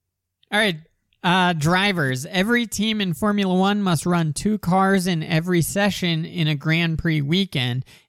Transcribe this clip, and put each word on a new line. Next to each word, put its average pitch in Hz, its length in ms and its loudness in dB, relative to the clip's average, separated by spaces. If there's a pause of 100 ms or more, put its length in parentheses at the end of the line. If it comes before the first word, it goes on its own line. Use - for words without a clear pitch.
(520)
All 202 80 2
right. 196 180 0 (440)
Uh, 180 300 2
drivers. 160 760 0
Every 214 380 0
team 214 360 -2
in 185 120 -2
Formula 202 400 0
One 196 280 2
must 175 240 0
run 170 260 0
two 208 260 -2
cars 190 500 2
in 170 140 -2
every 170 400 0
session 180 640 -2
in 165 240 -2
a 156 80 0
Grand 160 420 0
Prix 156 240 0
weekend, 139 600 -2 (260)